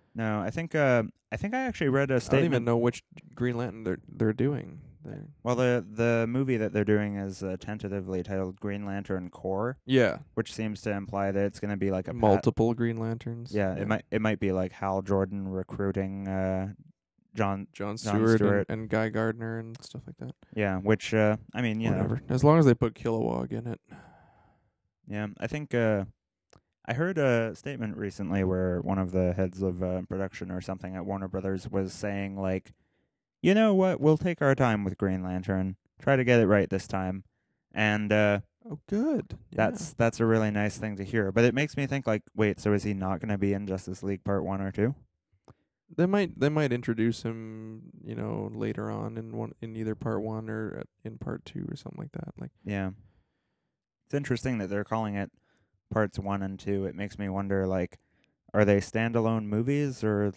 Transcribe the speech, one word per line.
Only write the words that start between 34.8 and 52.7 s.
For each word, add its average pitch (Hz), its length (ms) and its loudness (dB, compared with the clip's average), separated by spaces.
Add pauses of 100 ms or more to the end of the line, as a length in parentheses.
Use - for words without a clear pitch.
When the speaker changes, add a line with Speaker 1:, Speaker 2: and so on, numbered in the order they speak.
Speaker 1:
with 95 140 -4
Green 92 260 0
Lantern. 92 540 -2 (240)
Try 139 160 4
to 127 80 2
get 120 160 8
it 101 60 6
right 101 220 6
this 95 180 -2
time." 95 360 -4 (500)
And, 107 380 2
uh, 104 300 4 (280)
Speaker 2:
Oh, 151 180 -10
good. 247 500 -2 (140)
Yeah. 110 180 2
Speaker 1:
that's, - 240 -8
that's 117 260 0
a 117 60 2
really 110 260 4
nice 104 260 0
thing 107 200 -6
to 98 80 -6
hear. 98 260 0
But 117 140 6
it 117 100 4
makes 147 220 -2
me 139 100 0
think, 139 180 -4
like, 107 180 0 (120)
wait, 104 240 2
so 104 140 2
is 98 100 2
he 104 100 0
not 95 280 -2
gonna 104 160 -2
be 101 160 2
in 98 140 -4
Justice 92 360 -6
League 98 220 -4
Part 98 180 0
One 95 180 -4
or 95 120 -4
Two? 117 220 0 (960)
Speaker 2:
They 170 120 2
might, 196 340 0
they 139 80 4
might 151 240 2
introduce 117 520 0
him, 110 680 -10 (100)
you 113 140 -10
know, 107 380 -6
later 107 360 -4
on 110 280 -8
in 113 180 -10
one, 113 160 -6 (100)
in 113 140 -12
either 110 180 -4
Part 104 280 -4
One 110 280 -8
or, 110 300 -6
uh, - 40 -10 (200)
in - 140 -12
Part - 260 -10
Two - 260 -10
or - 60 -8
something - 240 -14
like - 140 -12
that. - 260 -12
Like, - 120 -12 (120)
Speaker 1:
Yeah. 98 280 -4 (1120)